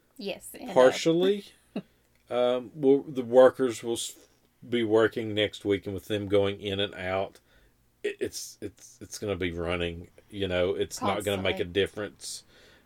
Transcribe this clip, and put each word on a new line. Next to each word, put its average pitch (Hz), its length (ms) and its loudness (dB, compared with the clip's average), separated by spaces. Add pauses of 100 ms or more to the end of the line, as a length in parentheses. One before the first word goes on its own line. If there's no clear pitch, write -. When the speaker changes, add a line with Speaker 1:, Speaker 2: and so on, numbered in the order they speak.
(180)
Speaker 1:
Yes, - 320 -12 (100)
and, 254 100 -12
uh, 190 40 -6
Speaker 2:
partially. 165 720 4 (300)
Speaker 1:
<laughs> - 80 -10 (460)
Speaker 2:
Um, 123 440 -2
we'll, 139 280 4
the 131 220 -8
workers 123 600 6
will 117 120 -4
s-, - 180 -8 (560)
be 120 160 0
working 110 480 2
next 104 320 -2
week, 101 200 0
and 104 80 -8
with 92 140 -10
them 104 220 -4
going 101 320 2
in 98 180 -4
and 101 160 -6
out, 92 460 -6 (640)
it, - 160 -6
it's, - 400 -10
it's, - 400 -16
it's - 180 -16
gonna 101 160 -4
be 87 160 -4
running. 85 560 -6 (220)
You 98 180 -6
know, 90 260 0
it's - 280 -6
not 101 240 -2
gonna 98 160 -2
make 95 140 -2
a 98 100 -4
Speaker 1:
Constantly. 87 80 -10
Speaker 2:
difference, - 720 -6 (420)